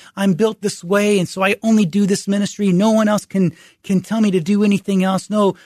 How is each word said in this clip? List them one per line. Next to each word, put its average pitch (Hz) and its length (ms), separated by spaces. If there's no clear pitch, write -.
"I'm 196 180
built 220 280
this - 220
way, 202 360
and 175 100
so 190 140
I 196 180
only 220 240
do 202 200
this 190 220
ministry. 202 440
No 202 200
one 220 160
else 208 180
can, 185 280
can 190 180
tell 220 180
me 214 120
to 185 80
do 202 240
anything 196 400
else." 190 260
No, 202 260